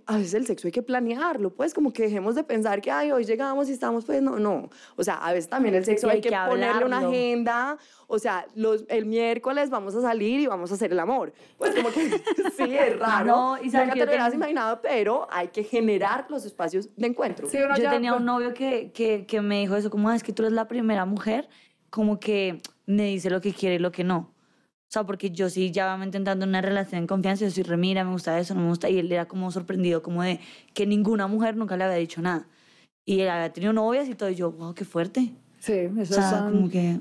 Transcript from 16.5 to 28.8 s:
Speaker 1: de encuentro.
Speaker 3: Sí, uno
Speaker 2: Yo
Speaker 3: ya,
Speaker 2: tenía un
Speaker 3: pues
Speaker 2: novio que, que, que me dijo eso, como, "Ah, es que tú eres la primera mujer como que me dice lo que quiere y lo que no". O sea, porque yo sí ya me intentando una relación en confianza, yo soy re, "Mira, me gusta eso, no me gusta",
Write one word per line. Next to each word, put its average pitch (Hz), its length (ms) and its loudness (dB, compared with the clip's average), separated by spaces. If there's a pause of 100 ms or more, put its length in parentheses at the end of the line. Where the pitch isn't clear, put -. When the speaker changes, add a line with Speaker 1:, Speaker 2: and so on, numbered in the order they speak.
Speaker 1:
de 233 120 -2
encuentro. 220 420 -4
Speaker 3:
Sí, 277 80 -2
uno 277 180 2
Speaker 2:
Yo 240 60 2
Speaker 3:
ya, 285 80 2
Speaker 2:
tenía 240 220 2
un 247 60 2
Speaker 3:
pues 240 80 0
Speaker 2:
novio 240 280 -2
que, 247 380 -4
que, 214 340 -2
que 214 160 -2
me 202 180 0
dijo 196 160 0
eso, 208 140 -2
como, 208 180 0
"Ah, 233 80 2
es 226 60 -2
que 214 100 -6
tú 220 100 -2
eres 220 120 2
la 220 140 0
primera 220 360 0
mujer 214 440 -2 (420)
como 214 300 0
que 190 420 -2 (240)
me 208 200 2
dice 190 240 -2
lo 185 100 2
que 190 120 -2
quiere 185 220 0
y 170 60 2
lo 180 100 0
que 175 140 -4
no". 175 280 0 (560)
O - 40 -18
sea, 214 120 -2
porque 196 260 -6
yo 180 200 0
sí 185 220 -2
ya 190 240 0
me 190 80 -8
intentando 190 420 -2
una 190 140 2
relación 196 400 -2
en 170 80 -2
confianza, 196 360 0
yo 196 60 0
soy 180 140 -2
re, 170 120 0
"Mira, 185 280 2
me 185 80 -2
gusta 170 260 -2
eso, 175 160 -2
no 185 60 0
me 170 80 2
gusta", 170 220 0